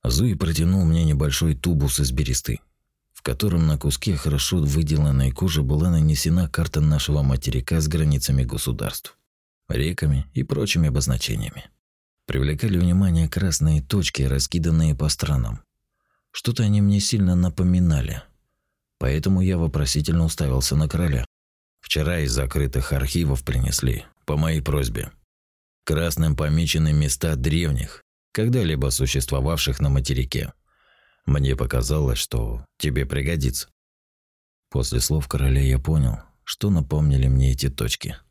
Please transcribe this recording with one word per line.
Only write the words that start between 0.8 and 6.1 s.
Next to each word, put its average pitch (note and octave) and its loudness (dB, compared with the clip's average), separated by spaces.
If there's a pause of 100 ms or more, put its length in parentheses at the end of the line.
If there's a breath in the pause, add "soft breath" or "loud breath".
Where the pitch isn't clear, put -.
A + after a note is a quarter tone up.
мне E2 4
небольшой D2+ 2
тубус C#2+ 0
из C2 2
бересты, C2 -2 (520)
в - -20
котором E2+ 0
на D2+ 2
куске D2+ -2
хорошо C#2+ 0
выделанной D2 2
кожи D#2+ 0
была D2+ 2
нанесена D#2+ 2